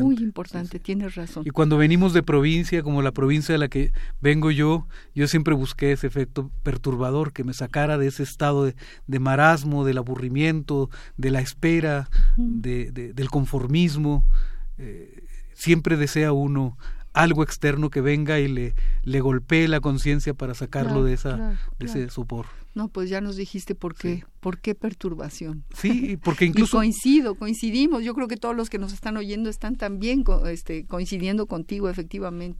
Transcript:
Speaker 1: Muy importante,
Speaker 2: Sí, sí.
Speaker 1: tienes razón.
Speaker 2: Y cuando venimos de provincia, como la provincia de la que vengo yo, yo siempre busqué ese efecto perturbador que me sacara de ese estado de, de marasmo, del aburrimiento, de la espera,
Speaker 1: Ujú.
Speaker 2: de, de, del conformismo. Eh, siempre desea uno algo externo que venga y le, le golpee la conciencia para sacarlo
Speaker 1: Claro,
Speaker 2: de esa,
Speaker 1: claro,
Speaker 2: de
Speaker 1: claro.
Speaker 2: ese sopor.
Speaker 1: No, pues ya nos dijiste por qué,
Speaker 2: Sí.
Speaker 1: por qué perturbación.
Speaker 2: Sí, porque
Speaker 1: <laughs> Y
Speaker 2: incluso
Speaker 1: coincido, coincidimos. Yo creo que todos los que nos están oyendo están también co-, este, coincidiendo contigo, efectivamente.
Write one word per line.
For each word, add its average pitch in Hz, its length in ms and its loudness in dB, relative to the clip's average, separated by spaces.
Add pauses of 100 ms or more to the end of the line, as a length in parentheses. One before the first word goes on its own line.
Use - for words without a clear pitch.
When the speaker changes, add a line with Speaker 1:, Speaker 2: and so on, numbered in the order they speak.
Speaker 1:
Muy 269 120 4
importante, 180 560 -6
Speaker 2:
Sí, 185 40 -10
sí. 170 40 -12
Speaker 1:
tienes 196 340 -6
razón. 165 320 -10
Speaker 2:
Y 151 40 -2
cuando 151 280 4
venimos 175 340 6
de 170 100 6
provincia, 165 600 2
como 143 180 0
la 135 120 2
provincia 143 420 2
de 156 40 4
la 147 100 2
que 135 240 2 (280)
vengo 151 300 4
yo, 156 360 2 (280)
yo 143 120 2
siempre 160 280 2
busqué 139 380 0
ese 139 140 0
efecto 131 440 -4 (120)
perturbador 127 680 -2
que 135 120 -6
me 127 100 -4
sacara 147 420 -2
de 139 120 2
ese 139 160 -4
estado 143 400 0
de, 131 120 -2 (300)
de 135 140 -2
marasmo, 143 680 4
del 131 100 2
aburrimiento, 131 960 -2 (260)
de 131 140 0
la 135 100 2
espera, 151 680 0 (260)
Speaker 1:
Ujú. 233 240 2
Speaker 2:
de, 123 320 -4
de, 123 220 -10
del 131 160 -2
conformismo. 143 1000 2 (480)
Eh, - 480 -14 (300)
siempre 165 420 4
desea 151 380 2
uno 139 420 0 (380)
algo 160 280 4
externo 147 460 0
que 139 140 -2
venga 147 380 0
y 139 80 2
le, 123 260 -2 (280)
le 131 180 0
golpee 135 480 2
la 156 120 2
conciencia 143 540 0
para 131 180 -6
sacarlo 131 380 -4
Speaker 1:
Claro, 139 140 2
Speaker 2:
de 127 100 4
esa, 127 220 -2
Speaker 1:
claro, 220 200 0 (220)
Speaker 2:
de 123 80 -6
Speaker 1:
claro. 120 160 -4
Speaker 2:
ese 120 80 -8
sopor. 120 340 -8 (300)
Speaker 1:
No, 214 140 -6
pues 185 200 -6
ya 190 140 -4
nos 202 140 -6
dijiste 196 380 -8
por 170 200 -8
qué, 175 220 -6
Speaker 2:
Sí. 175 80 -12 (140)
Speaker 1:
por 185 220 -8
qué 214 140 -4
perturbación. 160 920 -8 (100)
Speaker 2:
Sí, 240 480 -2
porque 170 220 0
Speaker 1:
<laughs> - 0 -
Y 175 40 4
Speaker 2:
incluso 214 280 2
Speaker 1:
coincido, 226 580 4
coincidimos. 226 680 0
Yo 240 100 -4
creo 254 140 -4
que 240 80 -6
todos 233 180 -6
los 226 140 -4
que 214 100 -8
nos 202 140 -6
están 214 240 -6
oyendo 208 320 -4
están 214 280 -6
también 220 480 -2
co-, - 220 6
este, 165 380 -6
coincidiendo 185 600 -4
contigo, 196 420 -6
efectivamente. 175 720 -8